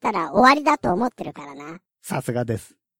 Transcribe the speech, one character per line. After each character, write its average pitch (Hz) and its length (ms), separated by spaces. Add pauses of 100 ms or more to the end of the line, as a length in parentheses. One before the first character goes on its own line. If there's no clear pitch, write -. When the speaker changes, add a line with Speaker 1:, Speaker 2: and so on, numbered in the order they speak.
Speaker 1:
た 240 100
ら 165 220
終 208 80
わ 254 120
り 294 120
だ 294 120
と 196 140
思 180 140
っ - 40
て - 140
る 143 80
か 143 140
ら 143 100
な。 147 240 (220)
Speaker 2:
さ 165 200
す 127 120
が 120 100
で 113 140
す。 - 180 (240)